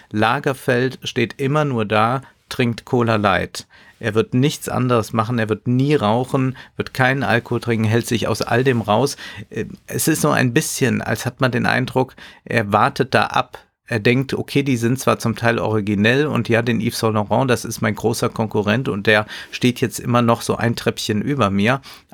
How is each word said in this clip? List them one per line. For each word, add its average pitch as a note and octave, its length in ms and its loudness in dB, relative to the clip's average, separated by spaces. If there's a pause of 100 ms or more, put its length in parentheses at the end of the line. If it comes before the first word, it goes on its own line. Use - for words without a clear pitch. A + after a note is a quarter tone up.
(100)
Lagerfeld B2+ 920 0
steht A#2+ 340 -2
immer D3 260 0
nur A#2+ 200 -2
da, A2+ 380 0 (260)
trinkt A#2+ 360 -2
Cola A#2 320 2
Light. F#2 500 0 (320)
Er A2+ 160 -4
wird A2 200 2
nichts C3+ 340 0
anderes A#2+ 440 0
machen, A2+ 260 -2
er A2 100 0
wird G#2+ 200 -4
nie C3+ 260 2
rauchen, B2+ 640 0 (200)
wird - 160 -6
keinen C3+ 300 0
Alkohol A#2 380 0
trinken, A2+ 240 0
hält A2 240 2
sich A2 180 0
aus A2 160 -2
all A#2+ 220 0
dem B2 160 2
raus. A2 360 2 (320)
Äh, A2+ 180 -6 (200)
es - 220 -2
ist D#3 140 2
so D3+ 80 4
ein B2 220 2
bisschen, A#2+ 500 0
als - 220 -4
hat - 160 -8
man B2+ 120 0
den A#2 140 0
Eindruck, B2+ 500 -2 (280)
er G#2+ 280 -2
wartet A#2+ 420 2
da G#2+ 120 2
ab. - 320 -4 (280)
Er A#2 140 -2
denkt, B2 340 0
okay, - 280 -2
die C3+ 140 0
sind A#2 220 0
zwar A2+ 200 0
zum A2+ 180 -2
Teil A#2 220 0
originell G#2+ 680 2
und A#2+ 220 -2
ja, A2+ 140 4
den A2+ 180 0
Yves A2+ 180 -2
Saint A2 160 0
Laurent, A2 360 0
das A2+ 140 0
ist - 160 -8
mein A2 140 0
großer A#2 340 0
Konkurrent A2 600 -2
und G2+ 180 -4
der G#2+ 200 4 (240)
steht - 300 0
jetzt - 200 -2
immer A#2+ 220 2
noch A#2 200 2
so G#2+ 140 -2
ein A#2 200 -2
Treppchen G#2+ 460 -2
über B2 280 0
mir, G#2+ 300 0 (340)